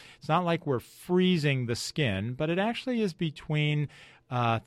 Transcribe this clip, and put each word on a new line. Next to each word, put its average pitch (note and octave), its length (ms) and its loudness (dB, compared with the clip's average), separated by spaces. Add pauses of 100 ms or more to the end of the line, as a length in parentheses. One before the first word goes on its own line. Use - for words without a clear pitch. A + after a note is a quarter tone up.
(180)
it's D3 120 -14
not F3 160 2
like E3+ 200 -2
we're C3 140 0
freezing D#3+ 880 2
the A#2 80 0
skin, A2+ 580 -2
but D#3 160 -4
it F3 80 0
actually A3+ 440 -2
is F#3 120 0
between, D3+ 760 -2 (420)
uh, A#2 340 2